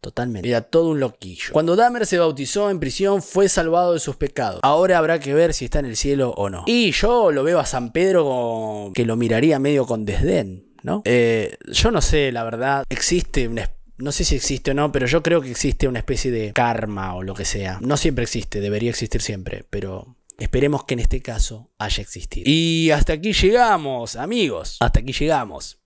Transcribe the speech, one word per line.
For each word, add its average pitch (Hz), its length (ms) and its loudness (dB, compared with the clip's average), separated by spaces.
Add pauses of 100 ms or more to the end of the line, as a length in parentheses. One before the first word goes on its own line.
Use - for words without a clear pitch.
Totalmente. 120 460 -6
Era 117 140 0
todo 165 300 2
un 147 100 0
loquillo. 95 500 -8
Cuando 165 240 2
Dahmer 240 300 2
se 180 120 0
bautizó 165 520 0
en 185 100 -2
prisión, 185 420 0
fue 190 280 2
salvado 175 420 2
de 160 80 0
sus 143 160 -6
pecados. 123 480 -4
Ahora 175 340 4
habrá 160 220 2
que 139 140 -4
ver 160 200 4
si 127 120 -4
está 147 140 0
en 139 80 -2
el 110 100 -6
cielo 139 400 0
o 101 120 -2
no. 87 180 -8
Y 233 240 4
yo 214 420 2
lo 139 100 0
veo 165 160 2
a 135 60 0
San 120 260 -4
Pedro 180 320 2
como 113 680 -4
que 120 100 0
lo 113 140 0
miraría 120 420 2
medio 139 260 2
con 110 200 -4
desdén, 104 680 -2 (120)
¿no? 104 200 -4
Eh, 117 540 2 (120)
yo - 220 2
no 175 100 0
sé, 143 300 2
la 117 140 -6
verdad, 127 420 -2
existe 131 600 -2
un 117 80 -6
es-, 107 140 -4 (260)
no 139 160 -6
sé - 100 -2
si 143 140 2
existe 135 340 -2
o - 20 0
no, 147 160 0
pero 131 160 0
yo 151 160 2
creo 165 200 2
que 131 100 -8
existe 139 340 0
una 123 140 -2
especie 127 320 -2
de 110 220 -4
karma 107 640 -2
o 92 60 -8
lo 95 120 -8
que 98 100 -8
sea. 95 380 -4
No 139 160 2
siempre 131 260 2
existe, 110 380 -4
debería 104 300 -2
existir 110 300 -2
siempre, 95 480 -8
pero 101 460 -10 (220)
esperemos 139 480 0
que - 80 -4
en 117 80 -2
este 127 200 2
caso 113 560 -4
haya 107 240 -4
existido. - 480 -6
Y 165 420 4
hasta 147 200 4
aquí 175 220 -2
llegamos, 175 840 2
amigos. 143 640 -2
Hasta 117 220 4
aquí 127 100 -6
llegamos. 127 640 -2 (100)